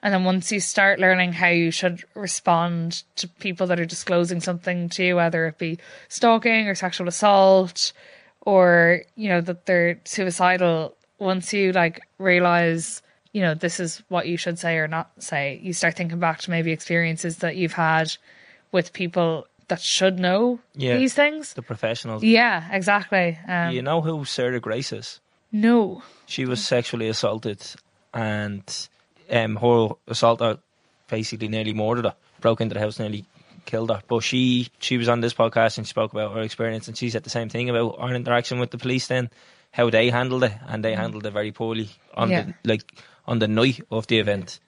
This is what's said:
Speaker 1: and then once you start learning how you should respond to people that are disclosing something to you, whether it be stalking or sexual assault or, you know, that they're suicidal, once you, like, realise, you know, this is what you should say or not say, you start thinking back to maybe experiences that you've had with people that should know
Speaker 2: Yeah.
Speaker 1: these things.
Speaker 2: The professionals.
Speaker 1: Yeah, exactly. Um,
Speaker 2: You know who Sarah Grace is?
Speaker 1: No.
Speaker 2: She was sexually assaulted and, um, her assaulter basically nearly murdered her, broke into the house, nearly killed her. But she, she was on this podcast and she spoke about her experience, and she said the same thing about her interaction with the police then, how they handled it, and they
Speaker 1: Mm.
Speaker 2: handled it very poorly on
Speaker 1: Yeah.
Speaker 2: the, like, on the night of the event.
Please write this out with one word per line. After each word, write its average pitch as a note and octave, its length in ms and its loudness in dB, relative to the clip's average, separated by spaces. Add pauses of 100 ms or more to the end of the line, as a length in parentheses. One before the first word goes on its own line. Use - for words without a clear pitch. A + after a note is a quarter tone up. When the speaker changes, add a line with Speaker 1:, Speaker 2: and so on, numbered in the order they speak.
Speaker 1:
and G#3 80 0
then F#3 120 2
once F#3 280 0
you G#3 80 0
start G3 400 2
learning F#3 340 4
how F3 160 2
you E3+ 200 4
should F3 340 -4 (120)
respond E3+ 880 -2 (140)
to F#3 100 -6
people F#3 400 -6
that F3 120 0
are E3 60 0
disclosing F3 560 -2
something F3 480 -4
to F#3 160 -4
you, F3+ 120 2
whether E3 280 0
it D#3+ 140 -8
be E3 180 -4 (320)
stalking A3+ 580 2
or G3 60 -2
sexual F3+ 340 -4
assault F#3+ 840 4 (480)
or, F3 640 6 (120)
you G#3+ 140 -6
know, F3 120 2
that F3 260 -8
they're F3 380 2
suicidal, F3+ 920 0 (240)
once F#3 340 -2
you, G3 180 2
like, E3+ 300 0 (160)
realise, F3 840 2 (280)
you G#3 100 -2
know, E3+ 120 2
this E3 260 -4
is E3+ 300 -6
what F3 180 -2
you E3+ 100 -4
should E3+ 200 -6
say E3 200 -2
or D#3 100 -2
not D#3+ 320 -6
say, C#3 420 -6
you F#3 100 -8
start E3+ 240 -2
thinking E3+ 240 -6
back E3 220 0
to - 80 -12
maybe E3 220 0
experiences E3 680 -4
that E3 180 -4
you've E3+ 180 -2
had D#3+ 380 2 (600)
with F3 220 0
people E3+ 520 -2 (220)
that E3+ 140 -4
should F#3+ 380 0
know G#3+ 400 2 (140)
Speaker 2:
Yeah. C3 240 0
Speaker 1:
these B3+ 160 2
things. D4 400 0
Speaker 2:
The - 80 -10
professionals. A2+ 640 -6
Speaker 1:
Yeah, A3 480 4
exactly. F#3+ 680 0 (100)
Um, E3+ 260 -2
Speaker 2:
You B2 100 -4
know D#3 180 0
who D#3 240 -4
Sarah B2 340 -2
Grace A#2 320 -6
is? - 280 -12 (320)
Speaker 1:
No. G#3+ 500 2 (240)
Speaker 2:
She - 200 -6
was B2 200 -2
sexually A#2+ 420 0
assaulted A2 540 -4 (520)
and, G#2+ 500 -6 (640)
um, A2 280 0
her A#2 320 4 (180)
assaulter A#2 500 2 (520)
basically A2 400 -6
nearly G#2+ 240 -4
murdered A2 320 -2
her, F#2+ 100 -2 (240)
broke A2+ 220 2
into A2 120 -4
the G2+ 60 -6
house, G#2+ 200 -4
nearly G#2 260 -6 (400)
killed A2+ 260 -4
her. G#2 160 -2
But A2+ 160 0
she, B2+ 460 2 (100)
she - 180 -2
was A#2 120 0
on A#2+ 120 4
this A#2 120 -2
podcast A2+ 440 2
and A2+ 80 -8
she - 60 -14
spoke A2 220 -2
about G#2+ 200 -4
her A2 80 -4
experience, A2 460 -6
and A2 100 -14
she A#2+ 120 -4
said A2+ 140 -4
the A#2 60 -18
same A#2 200 -6
thing B2 200 -4
about A#2 320 -2
her B2 140 -6
interaction A#2+ 440 -2
with A#2+ 120 -4
the A#2+ 60 -12
police B2+ 300 -4
then, B2+ 220 -2 (420)
how A#2+ 180 2
they A2+ 200 4
handled B2+ 360 0
it, G#2+ 80 0 (140)
and A2 160 -8
they A2 100 0
Speaker 1:
Mm. G#2+ 40 -4
Speaker 2:
handled G#2+ 280 -6
it G#2+ 60 -8
very G#2 200 -4
poorly A2+ 380 -6 (240)
on - 160 0
Speaker 1:
Yeah. F3 140 2
Speaker 2:
the, F3+ 100 -10 (120)
like, A2 180 0 (420)
on A#2+ 140 0
the G#2+ 80 2
night A2+ 340 2 (100)
of A2 160 -4
the A2+ 120 4
event. G2+ 480 -4